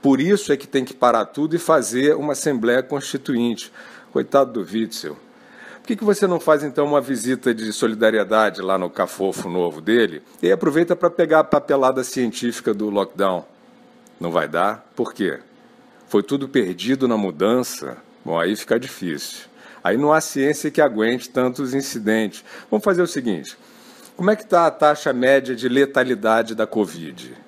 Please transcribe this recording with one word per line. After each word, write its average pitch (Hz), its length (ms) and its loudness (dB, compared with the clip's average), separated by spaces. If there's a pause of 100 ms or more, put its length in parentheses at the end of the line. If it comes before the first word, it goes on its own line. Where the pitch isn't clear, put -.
Por 135 200 4
isso 185 320 2
é 139 40 2
que - 120 -12
tem 131 160 -2
que 123 100 -14
parar 117 320 2
tudo 156 300 -4
e - 20 0
fazer 139 580 2
uma 147 160 -4
Assembleia 127 500 0
Constituinte. 131 920 -4 (400)
Coitado 135 400 0
do 113 80 -4
Witzel. 92 560 -6 (640)
Por - 80 -20
que 233 80 -2
que 220 80 -8
você 202 220 2
não 175 140 2
faz, 151 220 4
então, 147 240 -2
uma 147 140 2
visita 123 520 -2
de 110 200 -4
solidariedade 107 920 2
lá 95 160 0
no 90 100 -2
cafofo 95 600 -4
novo 85 320 -2
dele? 101 400 2 (200)
E 175 80 4
aproveita 170 460 2
pra 170 140 2
pegar 156 300 4
a 151 40 4
papelada 135 600 2
científica 120 680 -4
do 104 160 -4
lockdown. 95 560 -2 (760)
Não 85 120 -6
vai 82 180 0
dar? 95 460 -2
Por - 180 -4
quê? 85 280 -4 (680)
Foi - 160 2
tudo 139 260 -4
perdido 120 600 0
na 117 80 2
mudança? 95 840 -2 (260)
Bom, 82 140 -4
aí 87 160 0
fica - 240 -2
difícil. 90 680 -10 (360)
Aí 107 140 0
não 147 160 2
há 156 80 4
ciência 147 500 -2
que 151 100 0
aguente 120 480 2
tantos 127 460 -2
incidentes. 110 680 -2 (260)
Vamos 214 140 0
fazer 180 180 2
o 170 40 2
seguinte. 113 520 -6 (580)
Como 180 140 2
é 214 60 2
que 220 100 -16
tá 170 200 4
a 156 40 4
taxa 147 420 2
média 127 440 2
de 123 120 -4
letalidade 120 840 2
da 110 120 -2
covid? 80 680 -6 (140)